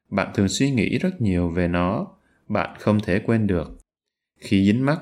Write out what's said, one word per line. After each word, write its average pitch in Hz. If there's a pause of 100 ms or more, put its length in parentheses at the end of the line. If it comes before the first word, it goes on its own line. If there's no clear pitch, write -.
bạn 95
thường 101
suy 135
nghĩ 120
rất 185
nhiều 90
về 87
nó. 90 (400)
Bạn 101
không 107
thể 90
quên 113
được. 87 (640)
Khi 98
dính 117
mắc 147